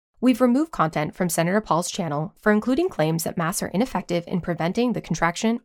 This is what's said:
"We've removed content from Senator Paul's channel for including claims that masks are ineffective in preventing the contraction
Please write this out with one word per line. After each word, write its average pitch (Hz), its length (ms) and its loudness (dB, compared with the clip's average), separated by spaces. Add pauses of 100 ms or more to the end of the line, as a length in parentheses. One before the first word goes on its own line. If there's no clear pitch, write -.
(220)
"We've 247 180 4
removed 254 320 2
content 160 440 -2
from 185 120 0
Senator 175 320 2
Paul's 175 300 0
channel 156 480 -4
for 214 140 2
including 254 360 2
claims 165 360 0
that - 120 -6
masks 175 280 -2
are - 60 -6
ineffective 180 580 -2
in 180 140 -2
preventing 185 520 -2
the - 80 -4
contraction 220 640 0